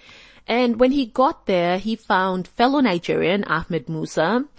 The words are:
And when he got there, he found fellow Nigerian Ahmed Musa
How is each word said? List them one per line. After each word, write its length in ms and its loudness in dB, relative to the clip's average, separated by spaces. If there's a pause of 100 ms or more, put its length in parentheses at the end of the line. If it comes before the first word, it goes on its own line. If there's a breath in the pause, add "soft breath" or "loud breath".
(480 loud breath)
And 300 0
when 140 4
he 140 -2
got 400 -2
there, 320 0
he 180 -6
found 500 -2
fellow 320 0
Nigerian 640 0
Ahmed 460 -4
Musa 560 -2 (140)